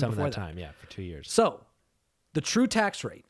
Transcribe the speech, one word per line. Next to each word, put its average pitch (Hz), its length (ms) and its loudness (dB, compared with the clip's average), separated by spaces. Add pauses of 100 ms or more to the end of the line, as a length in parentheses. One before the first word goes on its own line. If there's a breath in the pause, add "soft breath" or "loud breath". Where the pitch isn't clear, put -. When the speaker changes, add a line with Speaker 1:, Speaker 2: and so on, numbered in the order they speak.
Speaker 1:
some 120 100 2
of 110 60 -2
Speaker 2:
before 123 140 2
Speaker 1:
that 110 60 -4
Speaker 2:
that. - 100 -4
Speaker 1:
time, 82 120 -8
yeah, 78 140 -10
for - 160 -20
two - 140 -10
years. 82 300 -10
Speaker 2:
So 220 320 2 (680)
the 156 80 0
true 247 240 4
tax 214 360 2
rate, - 280 -10